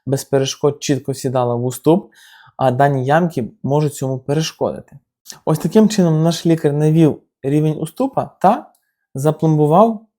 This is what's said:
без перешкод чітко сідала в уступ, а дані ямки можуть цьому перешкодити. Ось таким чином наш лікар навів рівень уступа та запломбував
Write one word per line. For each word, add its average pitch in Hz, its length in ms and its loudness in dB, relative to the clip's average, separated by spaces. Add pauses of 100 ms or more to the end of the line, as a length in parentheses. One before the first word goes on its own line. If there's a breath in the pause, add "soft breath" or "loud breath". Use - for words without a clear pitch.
без 135 180 -4
перешкод 135 600 -2
чітко 135 300 -4
сідала 127 420 -2
в 120 100 -4
уступ, 151 460 0 (460 soft breath)
а 131 140 0
дані 131 340 0
ямки 147 420 0 (160)
можуть 143 320 -2
цьому 131 240 -6
перешкодити. 139 800 -6 (460 loud breath)
Ось 156 140 0
таким 208 300 2
чином 160 340 2
наш 165 220 -2
лікар 160 280 2
навів 156 480 2 (220)
рівень 151 360 0
уступа 156 520 -6 (100)
та 226 300 0 (420)
запломбував 156 880 2 (180)